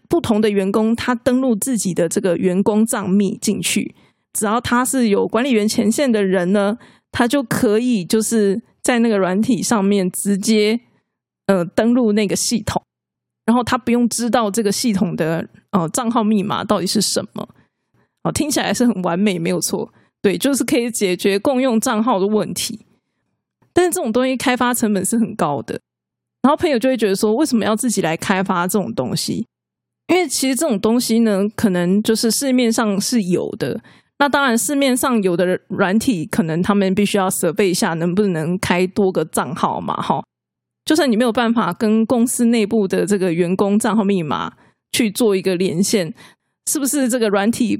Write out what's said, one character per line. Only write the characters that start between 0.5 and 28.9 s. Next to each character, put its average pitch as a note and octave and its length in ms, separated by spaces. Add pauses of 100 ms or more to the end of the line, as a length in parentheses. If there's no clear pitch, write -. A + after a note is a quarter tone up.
工 A3+ 240
他 B3 180
登 B3+ 280
录 B3+ 160
自 B3+ 200
己 F#3 160
的 E3+ 160
这 G3+ 120
个 F3 160
员 F#3+ 260
工 G#3+ 240
账 G#3 240
密 G3+ 260
进 - 240
去， - 360 (360)
只 G#3+ 140
要 A3 140
他 B3 240
是 B3 240
有 F#3+ 180
管 A3 180
理 C#4+ 60
员 G#3+ 160
权 G#3+ 240
限 C4+ 220
的 G#3 100
人 F#3 300
呢， G#3 260 (320)
他 B3 160
就 C#4 160
可 A3 380
以 A#3+ 240
就 A3 180
是 G#3 400 (180)
在 A#3+ 200
那 A#3 80
个 G#3 100
软 F#3+ 240
体 G#3+ 180
上 G3 240
面 G3 240
直 G3 300
接， G#3+ 400 (680)
呃， F#3 180
登 A#3 280
录 A#3+ 200
那 G#3 160
个 F3 80
系 - 260
统， - 180 (640)
然 A3+ 100
后 B3+ 60
他 A#3+ 160
不 A#3 120
用 A#3+ 180
知 A#3 200
道 A3 220
这 F#3 120
个 G3 80
系 A3+ 220
统 F3+ 240
的， E3 320 (220)
呃， E3+ 200
账 A#3 200
号 A#3 120
密 G#3 200
码 G2 220
到 G#3 160
底 F3 60
是 G#3 140
什 - 320
么。 - 160 (760)
哦， - 80
听 - 180
起 - 80
来 G3 160
是 B3 100
很 A#3+ 80 (100)
完 F3 160
美， G3 200
没 E3 100
有 F3+ 120
错。 - 320 (280)
对， F3+ 160
就 C4+ 160
是 C4 120
可 C#4+ 120
以 A#3+ 140
解 F#3 260
决 G3+ 220
共 B3+ 240
用 A#3 180
账 A3 220
号 A3 160
的 F#3+ 80
问 G#3 260
题。 - 320 (880)
但 F4 120
是 F4 80
这 F#4 100
种 A#3+ 80
东 B3 160
西 C4 100
开 B3 200
发 B3 180
成 G#3+ 180
本 F#3+ 120
是 A#3 120
很 A3+ 200
高 C#3+ 260
的， - 160 (640)
然 B3+ 80
后 D#4 60
朋 E4+ 120
友 C#4 80
就 C4 120
会 C4 80
觉 G#3+ 100
得 F#3+ 80
说， G#3+ 220
为 D4+ 100
什 A#3+ 100
么 G3 80
要 G#3+ 120
自 B3 120
己 G3+ 120
来 E3 160
开 F#3+ 260
发 F#3 240
这 G3+ 100
种 F#3 160